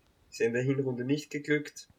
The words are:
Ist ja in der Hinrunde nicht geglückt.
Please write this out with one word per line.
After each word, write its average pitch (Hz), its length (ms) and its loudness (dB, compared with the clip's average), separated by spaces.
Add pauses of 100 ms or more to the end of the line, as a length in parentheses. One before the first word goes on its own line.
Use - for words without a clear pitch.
(300)
Ist - 80 -10
ja 113 80 4
in 117 60 2
der 123 100 2
Hinrunde 131 420 0
nicht 143 260 0
geglückt. 147 580 -2 (100)